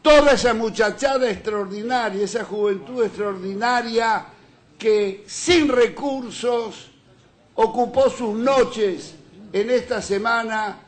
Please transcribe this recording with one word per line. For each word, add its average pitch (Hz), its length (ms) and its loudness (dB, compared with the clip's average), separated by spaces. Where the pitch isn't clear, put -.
toda 294 320 6
esa 233 220 2
muchachada 226 760 0
extraordinaria, 208 920 -4
esa 202 200 -6
juventud 208 600 -2
extraordinaria 214 1200 -2
que 208 480 0
sin 330 420 2
recursos 240 1200 -2
ocupó 240 540 2
sus 220 260 -4
noches 220 800 0
en 208 160 0
esta 240 320 0
semana 220 880 -2